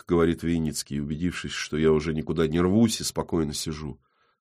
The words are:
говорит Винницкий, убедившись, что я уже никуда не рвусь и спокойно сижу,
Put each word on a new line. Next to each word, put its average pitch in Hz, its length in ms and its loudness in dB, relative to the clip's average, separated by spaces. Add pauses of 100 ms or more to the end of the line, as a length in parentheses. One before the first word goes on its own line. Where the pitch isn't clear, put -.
говорит 85 380 2
Винницкий, 78 560 -2
убедившись, 76 500 -4
что - 260 -6
я 80 140 4
уже 78 240 2
никуда 78 320 0
не 80 140 2
рвусь 107 400 4
и 82 40 -8
спокойно 80 480 -2
сижу, 76 480 -8 (420)